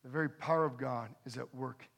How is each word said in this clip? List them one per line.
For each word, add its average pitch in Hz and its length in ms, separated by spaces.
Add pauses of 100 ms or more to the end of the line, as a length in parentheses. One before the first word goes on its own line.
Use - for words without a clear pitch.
the 131 60
very 151 180
power 160 380
of 127 120
God 120 340 (140)
is 127 120
at - 180
work 127 320 (100)